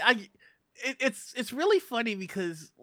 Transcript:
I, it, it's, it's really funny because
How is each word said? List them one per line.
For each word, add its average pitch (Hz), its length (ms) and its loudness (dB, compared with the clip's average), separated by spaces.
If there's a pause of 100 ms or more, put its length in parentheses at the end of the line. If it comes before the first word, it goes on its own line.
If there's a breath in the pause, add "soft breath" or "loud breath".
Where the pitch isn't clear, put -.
I, 220 80 8 (760 soft breath)
it, 269 140 -4
it's, - 360 -2
it's 240 160 -4
really 359 280 4
funny 226 360 -2
because 175 560 -6 (120)